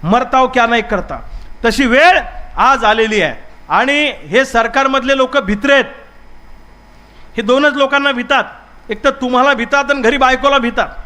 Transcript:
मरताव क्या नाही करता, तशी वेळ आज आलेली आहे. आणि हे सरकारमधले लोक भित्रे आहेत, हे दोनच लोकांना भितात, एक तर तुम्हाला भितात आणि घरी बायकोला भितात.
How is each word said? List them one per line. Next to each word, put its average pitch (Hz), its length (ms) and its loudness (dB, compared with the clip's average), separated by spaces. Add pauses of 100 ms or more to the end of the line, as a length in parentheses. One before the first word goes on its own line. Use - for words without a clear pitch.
मरताव 247 440 2
क्या 254 180 2
नाही 233 160 0
करता, 185 380 -6 (460)
तशी 247 200 2
वेळ 302 340 4 (380)
आज 233 280 2
आलेली 220 360 2
आहे. 143 140 -2 (340)
आणि 269 440 0 (140)
हे 233 180 2
सरकारमधले 262 720 0
लोक 262 200 0
भित्रे 208 360 0
आहेत, 277 120 4 (1500)
हे 233 40 -6
दोनच 269 320 2
लोकांना 277 380 0
भितात, 247 320 0 (460)
एक 214 140 -8
तर 285 60 4
तुम्हाला 262 440 0
भितात 269 380 -2
आणि 277 100 -2
घरी 240 160 2
बायकोला 262 400 2
भितात. 233 300 -2 (180)